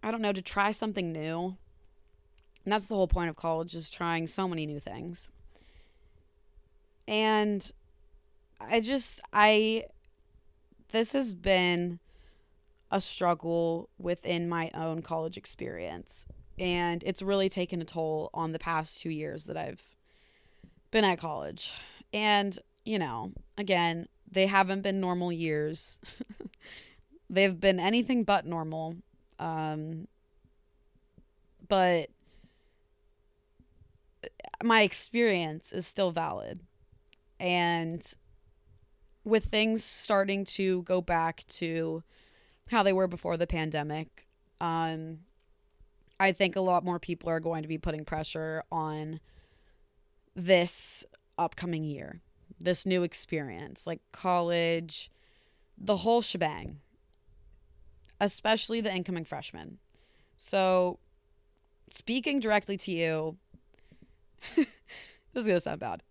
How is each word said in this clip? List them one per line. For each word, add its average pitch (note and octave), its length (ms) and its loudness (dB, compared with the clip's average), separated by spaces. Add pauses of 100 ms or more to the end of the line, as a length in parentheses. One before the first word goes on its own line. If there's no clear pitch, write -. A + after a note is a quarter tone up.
I G#3+ 80 -2
don't A3+ 100 -4
know, G#3 100 2
to F#3+ 100 -2
try G3+ 300 2
something G3 400 -2
new. E3 460 -4 (1040)
And G3+ 80 -2
that's G#3 160 0
the A3 80 -2
whole F#3+ 120 4
point F3 240 2
of D#3 40 -10
college, E3 380 -2
is E3 160 -8
trying E3 380 -2
so F#3+ 200 -2
many D#3+ 200 -4
new D3 120 -8
things. - 520 -12 (1800)
And G#3+ 640 2 (1000)
I A3+ 100 4
just, B3 420 0 (120)
I, G#3+ 520 6 (1040)
this A3+ 240 0
has C4 200 0
been F3 680 4 (920)
a G3 100 2
struggle E3+ 960 0
within E3+ 520 -2
my E3 240 -2
own D#3+ 280 -4
college E3 360 -6
experience. - 880 -8 (340)
And F3 460 0
it's F#3 160 -4
really G3 280 2
taken F3+ 320 -4
a D#3+ 40 -6
toll D#3 480 -4
on D#3+ 180 -2
the D#3 80 -6
past D#3+ 400 -4
two E3 100 -8
years D3+ 360 -6
that D#3+ 120 -8
I've - 380 -10 (960)
been A3 140 6
at F3+ 140 4
college. D3 520 -8 (420)
And, G#3 440 4 (280)
you G#3+ 140 0
know, C3+ 320 -2 (260)
again, F3 500 2 (220)
they F#3+ 180 4
haven't F#3+ 340 4
been G3 180 0
normal F3+ 320 0
years. D#3 680 -2 (600)
<laughs> - 680 -20
They've F#3 280 4
been F#3 220 6
anything A3+ 440 2
but G3 220 4
normal. D#3+ 520 -6 (420)
Um, D#3+ 680 -4 (1600)
but F3+ 420 4 (2500)
my A3+ 200 6
experience F#3 880 2
is F3+ 160 -4
still F#3 240 0
valid. - 480 -4 (800)
And E3+ 680 0 (1160)
with A3 220 4
things A3 380 2
starting G3 600 0
to F#3 380 0
go F#3 180 0
back E3 460 0
to E3 560 -4 (680)
how A3+ 140 4
they F#3+ 100 6
were F#3 140 4
before F3 300 -4
the E3+ 100 0
pandemic, D#3 800 -4 (320)
um, D#3+ 600 -2 (1000)
I G3 120 6
think F#3 240 2
a F#3+ 60 0
lot F3+ 220 4
more F3 160 -2
people E3+ 300 -6
are E3 100 0
going E3 220 -2
to D#3 60 -8
be D#3 100 -6
putting D#3 280 -4
pressure D#3+ 640 -6
on D#3 480 -4 (1160)
this F3 720 2 (320)
upcoming E3+ 460 -2
year, D3+ 380 -8 (380)
this F3 260 -2
new F3+ 180 2
experience, D3 840 -6
like, E3 160 -6 (100)
college, E3+ 1000 0 (680)
the G3 200 0
whole A3+ 240 4
shebang, D#3 580 -4 (1400)
especially A3 600 0
the G#3 120 -2
incoming F3+ 320 -4
freshmen. - 540 -12 (580)
So, F#3 600 2 (880)
speaking C4+ 500 -2
directly G#3 380 0
to F#3+ 140 -6
you, D#3+ 460 -2 (680)
<laughs> - 520 -14
this D4+ 120 4 (680)
is A#3 120 -2
gonna F3+ 120 4
sound - 200 -6
bad. F2+ 320 -6